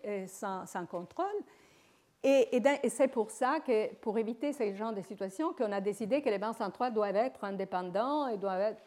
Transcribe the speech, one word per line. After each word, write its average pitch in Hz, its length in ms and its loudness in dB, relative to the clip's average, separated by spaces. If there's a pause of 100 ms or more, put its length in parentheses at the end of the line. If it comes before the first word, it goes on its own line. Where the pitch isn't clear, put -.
euh, 196 220 -4
sans, 190 380 -6
sans 180 200 -6
contrôle. 180 400 -6 (960)
Et, 269 360 6
et - 20 2
dans, 277 240 4
et 233 60 2
c'est 269 180 4
pour 220 240 -2
ça 285 300 0
que, 214 340 2
pour 214 220 -4
éviter 240 340 -2
ce 254 220 -2
genre 220 180 -4
de 202 100 -4
situation, 196 520 -4
qu'on 214 180 0
a 202 80 0
décidé 208 420 0
que 262 80 0
les 202 100 2
banques 220 180 -2
centrales 226 360 -2
doivent 202 220 2
être 254 300 0
indépendantes 196 880 0
et 202 40 -2
doivent 190 220 0
être, 214 280 -2